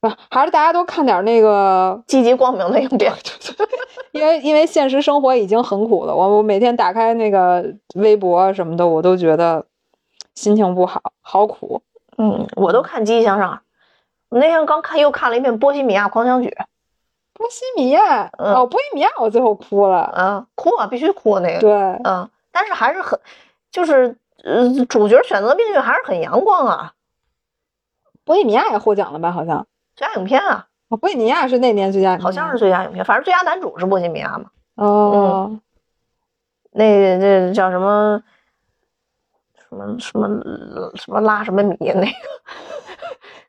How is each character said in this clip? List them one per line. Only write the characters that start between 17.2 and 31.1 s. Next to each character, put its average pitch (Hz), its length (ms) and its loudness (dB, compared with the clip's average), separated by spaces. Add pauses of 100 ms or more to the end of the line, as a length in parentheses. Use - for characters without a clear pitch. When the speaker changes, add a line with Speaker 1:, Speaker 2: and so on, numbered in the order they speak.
Speaker 1:
波 453 160 -8
西 - 140 -16 (120)
米 262 160 0
亚， 294 460 2
Speaker 2:
嗯。 202 180 0
Speaker 1:
哦， 254 100 4
波 247 140 -2
西 571 160 -6
米 277 60 -2
亚 381 80 2 (100)
我 226 100 0
最 226 100 0
后 233 140 2
哭 202 340 0
了。 185 300 0
Speaker 2:
嗯， 196 280 -2 (100)
哭 381 200 0
啊， 233 120 -2
必 240 100 -8
须 311 140 -2
哭 208 280 0
那 175 140 -2
个。 170 60 -4
Speaker 1:
对。 214 120 4 (320)
Speaker 2:
嗯， 185 240 -4 (240)
但 370 140 -2
是 403 80 -6
还 254 200 -2
是 381 80 -8
很， - 180 -6 (520)
就 359 140 -2
是， 262 300 2 (280)
呃， 247 420 0
主 214 220 0
角 466 160 6
选 381 180 -2
择 233 120 0
命 427 180 -2
运 311 100 0
还 240 120 -2
是 466 120 0
很 185 140 -4
阳 160 220 -2
光 381 240 2
啊。 170 280 -4 (1300)
Speaker 1:
波 311 120 0
西 403 80 4
米 220 100 0
亚 339 180 2
也 214 60 -2
获 208 180 0
奖 190 180 -4
了 151 60 -10
吧？ 170 120 -2
好 165 140 -6
像。 160 200 -6 (300)
Speaker 2:
最 277 120 -8
佳 440 80 -8
影 190 80 -6
片 247 160 2
啊。 285 280 -4 (200)
Speaker 1:
哦， 226 80 -6
波 330 140 -2
西 370 80 -6